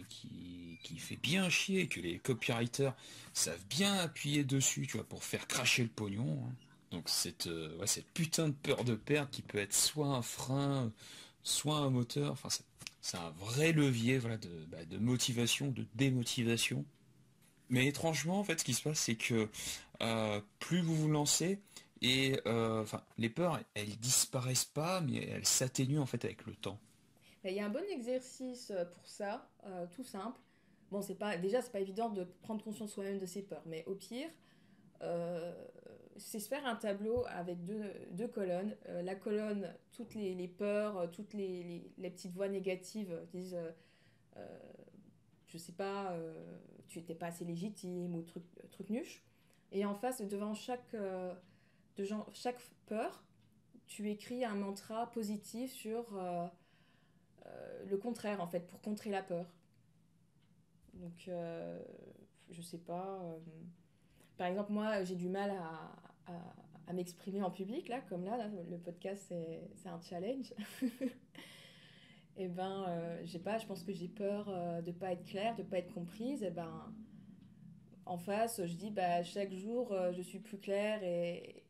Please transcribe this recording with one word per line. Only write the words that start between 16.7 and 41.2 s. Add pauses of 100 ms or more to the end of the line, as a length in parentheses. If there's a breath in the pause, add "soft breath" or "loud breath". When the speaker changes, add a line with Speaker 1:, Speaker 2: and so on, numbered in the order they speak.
Speaker 1:
Mais
étrangement,
en
fait,
ce
qui
se
passe,
c'est
que, (520 loud breath)
euh, (180)
plus
vous
vous
lancez, (420 loud breath)
et,
euh,
enfin, (140)
les
peurs, (140)
elles
disparaissent
pas,
mais
elles
s'atténuent,
en
fait,
avec
le
temps. (640 loud breath)
Speaker 2:
Ben,
il
y
a
un
bon
exercice,
euh,
pour
ça, (160)
euh,
tout
simple. (520 soft breath)
Bon,
c'est
pas,
déjà,
c'est
pas
évident
de (180)
prendre
conscience
soi-même
de
ses
peurs,
mais
au
pire, (720 soft breath)
euh, (600)
c'est
se
faire
un
tableau
avec
deux, (200)
deux
colonnes. (100)
Euh,
la
colonne, (160)
toutes
les,
les
peurs,
euh,
toutes